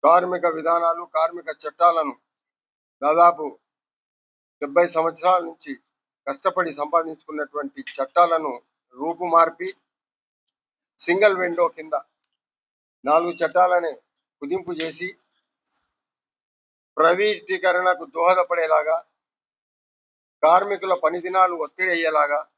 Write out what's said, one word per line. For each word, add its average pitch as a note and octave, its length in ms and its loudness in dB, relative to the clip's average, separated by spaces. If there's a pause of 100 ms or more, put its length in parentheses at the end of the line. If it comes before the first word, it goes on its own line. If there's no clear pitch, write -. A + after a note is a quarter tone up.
కార్మిక F3 420 2 (100)
విధానాలు, E3+ 460 -2 (140)
కార్మిక E3 320 -4 (140)
చట్టాలను D#3 520 0 (880)
దాదాపు E3 420 4 (1160)
డెబ్బై D3 240 2 (100)
సంవత్సరాల E3 520 2
నుంచి D3+ 240 -14 (540)
కష్టపడి E3+ 460 -4
సంపాదించుకున్నటువంటి D3+ 1080 -6 (160)
చట్టాలను D#3+ 560 0 (440)
రూపుమార్పి E3 720 0 (1300)
సింగిల్ F#3+ 420 2
విండో F3 280 -2
కింద D#3 280 -8 (1080)
నాలుగు E3 360 2
చట్టాలనే F3 520 2 (500)
కుదింపు F3 380 -6
చేసి E3 280 -6 (1900)
ప్రైవేటీకరణకు F3+ 1080 0 (100)
దోహదపడేలాగా, E3 840 0 (1500)
కార్మికుల F#3+ 520 2 (100)
పని E3 160 0
దినాలు F#3 340 2 (100)
ఒత్తిడి F#3 300 -4
అయ్యేలాగా D3+ 460 0 (160)